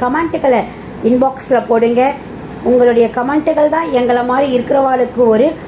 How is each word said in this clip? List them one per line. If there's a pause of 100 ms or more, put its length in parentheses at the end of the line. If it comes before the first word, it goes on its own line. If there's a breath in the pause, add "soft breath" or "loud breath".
கமெண்ட்டுகளை (400 loud breath)
இன்பாக்ஸ்ல
போடுங்க. (500)
உங்களுடைய
கமெண்ட்டுகள்
தான்
எங்களை
மாதிரி
இருக்கிறவாளுக்கு
ஒரு (140 loud breath)